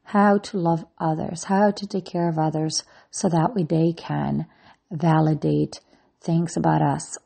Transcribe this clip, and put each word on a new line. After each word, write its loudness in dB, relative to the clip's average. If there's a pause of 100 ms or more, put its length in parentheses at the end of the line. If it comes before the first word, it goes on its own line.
(120)
how 6
to -6
love 0 (140)
others, -4
how 2
to -6
take -6
care -2
of -2
others -2 (260)
so -2
that 2
way -2
they 2
can -4 (440)
validate 0 (400)
things -2
about 2
us -2